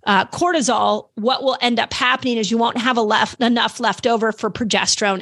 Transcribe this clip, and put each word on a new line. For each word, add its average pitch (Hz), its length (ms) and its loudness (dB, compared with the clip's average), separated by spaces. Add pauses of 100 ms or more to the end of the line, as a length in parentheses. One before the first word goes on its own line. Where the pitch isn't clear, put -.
uh, 202 200 4
cortisol, 220 880 0
what 240 280 -2
will 262 160 0
end 240 220 0
up - 100 -2
happening 254 460 0
is 208 120 -2
you 226 80 0
won't 233 200 0
have 247 180 0
a 233 60 2
left, 214 400 0
enough 233 400 0
left 220 260 -2
over 220 240 2
for 214 180 -4
progesterone 196 720 0